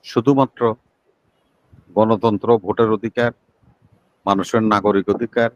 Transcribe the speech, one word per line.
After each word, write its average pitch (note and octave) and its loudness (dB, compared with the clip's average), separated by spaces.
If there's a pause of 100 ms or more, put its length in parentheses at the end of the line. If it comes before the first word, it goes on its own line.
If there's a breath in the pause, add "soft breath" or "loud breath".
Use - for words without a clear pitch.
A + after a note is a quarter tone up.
শুধুমাত্র B2 0 (1160)
গণতন্ত্র, A2 2
ভোটের G#2 -2
অধিকার, A#2 -4 (920)
মানুষের G2 0
নাগরিক G#2 0
অধিকার A#2 -2